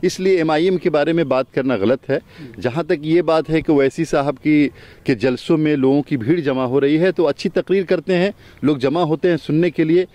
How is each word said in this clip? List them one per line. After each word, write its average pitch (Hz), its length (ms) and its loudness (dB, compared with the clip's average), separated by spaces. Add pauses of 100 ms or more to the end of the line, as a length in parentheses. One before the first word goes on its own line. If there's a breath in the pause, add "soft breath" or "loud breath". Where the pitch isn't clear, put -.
इसलिए 185 380 0
एमआईएम 160 360 0
के 175 120 -2
बारे 151 240 2
में 165 160 0
बात 127 260 -2
करना 131 220 0
गलत 110 320 0
है। 139 100 -2 (400 loud breath)
जहाँ 123 240 -4
तक 165 200 -2
ये 160 180 2
बात 160 280 0
है 160 120 0
कि 151 100 0
ओवैसी 143 340 2
साहब 143 320 -2
की, 151 300 2 (380 loud breath)
के 139 100 0
जलसों 127 420 0
में 151 180 0
लोगों 135 260 2
की 143 160 -4
भीड़ 127 240 -2
जमा 131 240 -2
हो 127 140 0
रही 143 180 2
है, 180 140 0
तो 175 120 -2
अच्छी 151 260 -2
तकरीर 185 340 -2
करते 170 300 -2
हैं, 185 200 0 (300 loud breath)
लोग 143 160 0
जमा 139 240 0
होते 160 260 0
हैं 165 80 2
सुनने 160 320 -2
के 165 140 0
लिए, 175 320 2